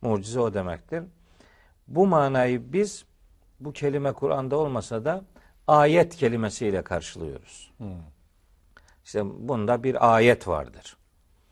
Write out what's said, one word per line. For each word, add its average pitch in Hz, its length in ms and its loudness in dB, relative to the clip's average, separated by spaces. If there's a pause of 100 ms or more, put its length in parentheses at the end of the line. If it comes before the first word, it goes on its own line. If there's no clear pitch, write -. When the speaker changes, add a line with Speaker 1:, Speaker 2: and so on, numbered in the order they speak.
Speaker 1:
mucize 110 380 -2
o 113 140 -2
demektir. 95 500 -8 (840)
Bu 170 180 4
manayı 131 680 2
biz 202 320 -4 (560)
bu 139 120 -12
kelime 139 400 -2
Kur'an'da 139 440 -2
olmasa 123 480 -4
da 180 200 -4 (420)
ayet 151 500 4
kelimesiyle 110 680 -2
karşılıyoruz. - 960 -10
Speaker 2:
Hmm. 107 100 -12 (1160)
Speaker 1:
İşte 104 440 -6
bunda 117 340 0
bir 120 320 4
ayet 113 340 4
vardır. 73 480 -8 (560)